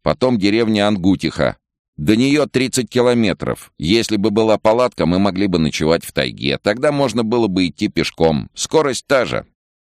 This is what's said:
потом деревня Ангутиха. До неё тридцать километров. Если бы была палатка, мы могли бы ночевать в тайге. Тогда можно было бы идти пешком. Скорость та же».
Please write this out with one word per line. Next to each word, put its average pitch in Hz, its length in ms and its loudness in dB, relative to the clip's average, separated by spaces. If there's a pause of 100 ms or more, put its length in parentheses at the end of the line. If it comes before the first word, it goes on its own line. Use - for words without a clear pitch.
потом 120 360 0
деревня 107 480 0
Ангутиха. 85 720 0 (400)
До 76 180 0
неё 135 320 2
тридцать 120 420 -2
километров. 117 880 0
Если 107 400 0
бы 104 140 0
была 110 260 2
палатка, 113 480 0
мы 87 140 2
могли 98 300 0
бы 85 100 0
ночевать 78 460 0
в - 80 -16
тайге. 65 460 -4
Тогда 127 340 -2
можно 120 320 -2
было 113 240 0
бы 92 180 0
идти 82 220 -4
пешком. 78 640 0
Скорость - 540 -2
та 131 160 2
же». 64 220 -6 (460)